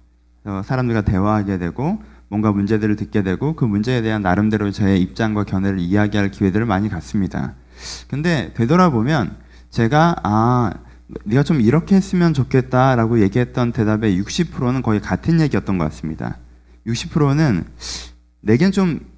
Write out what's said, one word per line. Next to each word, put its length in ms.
그래서 220
사람들과 380
대화하게 560
되고 440
뭔가 220
문제들을 460
듣게 260
되고 320
그 100
문제에 380
대한 200
나름대로 500
저의 300
입장과 420
견해를 340
이야기할 540
기회들을 340
많이 220
갖습니다. 680
근데 460
되돌아보면 840
제가 540
"아, 480
네가 220
좀 160
이렇게 340
했으면 400
좋겠다"라고 840
얘기했던 500
대답의 480
육십 320
프로는 320
거의 180
같은 400
얘기였던 380
것 60
같습니다. 540
육십 260
프로는 520
"내겐 320
좀, 260